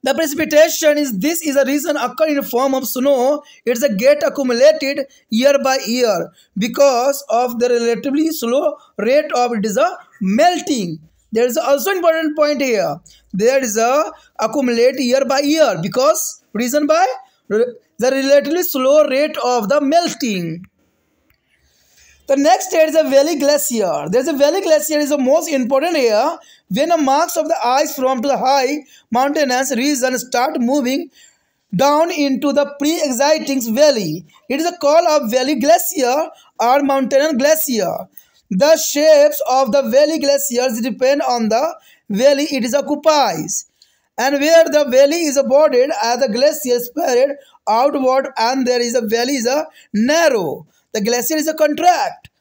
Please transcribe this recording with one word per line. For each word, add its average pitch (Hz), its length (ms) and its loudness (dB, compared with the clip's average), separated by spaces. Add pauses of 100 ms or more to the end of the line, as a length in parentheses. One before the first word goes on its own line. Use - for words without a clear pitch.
The 262 100 0
precipitation 302 800 2
is, 269 220 -4
this 320 260 -2
is 277 120 -2
a 277 80 4
region 294 320 -2
occur 247 320 -2
in 277 140 -2
form 262 300 -2
of 269 140 -4
snow। 277 560 0 (240)
It's 240 160 -2
a 269 100 2
get 269 300 2
accumulated 277 840 0 (220)
year 262 340 2
by 269 240 0
year 214 440 -2 (260)
because 254 720 0
of 240 300 -2
the 240 100 0
relatively 240 640 0
slow 285 460 -2 (200)
rate 277 380 0
of 247 200 0
it 214 120 -2
is 196 100 -4
a 330 220 0 (220)
melting। 214 800 0 (320)
There 233 140 0
is 240 100 -2
also 277 340 0
important 320 460 0
point 294 260 0
here। 180 380 -2 (320)
There 247 300 0
is 214 140 -4
a 269 360 0 (260)
accumulate 247 640 0
year 262 240 0
by 269 160 0
year 294 420 2
because - 680 -2
reason 254 340 -2
by 320 180 2 (440)
re-, 233 260 -2 (240)
the 247 140 0
relatively 285 500 2
slow 285 460 2
rate 294 360 -2
of 240 240 0
the 294 120 2
melting। 226 840 -2 (1600)
The 277 80 0
next 311 360 2
here 320 140 2
is 311 80 -4
a 311 100 2
valley 277 340 2
glacier। 220 720 -2
There 233 100 2
is 269 80 -4
a 320 60 -2
valley 294 260 2
glacier 311 380 0
is 294 100 0
the 285 100 0
most 311 320 0
important 269 460 -2
here। 254 420 0 (300)
When 277 220 -2
the 330 80 2
marks 302 400 0
of 311 100 -4
the 330 160 0
ice 277 320 0
from 254 240 -2
to 285 80 -4
the 254 80 0
high 269 440 0 (300)
mountainous 269 640 0
region 254 440 -2
start 269 420 -4
moving 269 480 -2 (680)
down 294 380 2
into 285 400 -2
the 285 260 -2
pre-existing 277 960 -2
valley, 214 520 0 (240)
it 277 100 -2
is 330 60 -2
a 349 100 -4
call 320 320 2
of 294 220 0
valley 254 240 0
glacier 294 760 0 (320)
or 254 220 2
mountain 269 560 0
glacier। 262 580 0 (540)
The 285 260 4
shapes 302 720 4
of 254 240 2
the 277 120 2
valley 294 340 2
glaciers 254 640 -2
depend 262 400 0
on 240 260 -2
the 254 260 -2 (360)
valley 269 400 2
it 262 120 -2
is 240 120 -4
occupies, 277 880 -2 (540)
and 269 200 0
where 330 260 6
the 294 260 0
valley 285 320 4
is 285 220 0
bordered 277 460 2 (120)
as 240 180 -2
the 269 80 0
glacier 247 520 0
spread 269 580 -2 (280)
outward 262 720 0
and 247 300 -2
there 247 160 0
is 233 120 -4
a 254 60 0
valley 233 360 -2
is 233 100 -4
a 294 200 -2 (280)
narrow, 233 720 0 (260)
the 220 100 -4
glacier 240 340 -2
is 302 100 -2
a 311 80 -2
contract। 311 760 0 (100)